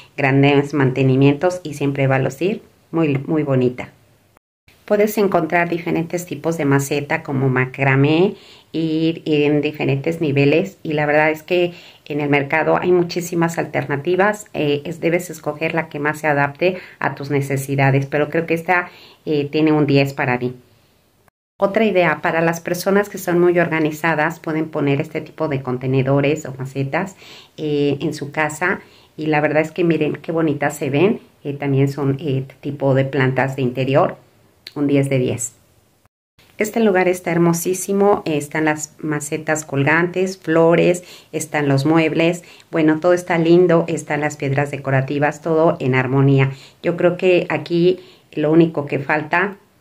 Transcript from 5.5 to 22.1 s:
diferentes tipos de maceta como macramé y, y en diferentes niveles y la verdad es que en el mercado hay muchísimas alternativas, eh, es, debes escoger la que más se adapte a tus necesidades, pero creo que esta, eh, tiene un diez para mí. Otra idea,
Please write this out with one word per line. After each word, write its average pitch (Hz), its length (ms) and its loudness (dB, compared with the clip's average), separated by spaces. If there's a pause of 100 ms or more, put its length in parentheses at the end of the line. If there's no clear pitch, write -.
diferentes 170 580 -4
tipos 160 320 -6
de 156 60 -4
maceta 139 580 0
como 135 280 -2
macramé 135 840 2 (360)
y, 160 540 -2
y 151 180 2
en 147 160 2
diferentes 147 600 -2
niveles 147 600 2
y 160 120 -6
la 151 120 0
verdad 151 240 2
es 156 140 -4
que 175 300 0 (320)
en 147 160 -6
el 143 80 -2
mercado 143 480 0
hay 180 160 0
muchísimas 170 640 -2
alternativas, 156 960 -2
eh, 143 320 -2
es, 170 160 -10
debes 170 280 -2
escoger 156 440 -6
la 160 160 -4
que 147 100 -8
más 151 220 -4
se 156 60 -2
adapte 143 500 0 (220)
a 139 160 -4
tus - 160 -10
necesidades, 139 720 0
pero 147 240 -2
creo 165 160 -2
que 160 80 -2
esta, 175 360 -2 (360)
eh, 143 260 -2
tiene 156 220 2
un 151 140 2
diez 139 260 2
para 131 240 -2
mí. 123 180 -6 (1040)
Otra 196 240 0
idea, 180 380 2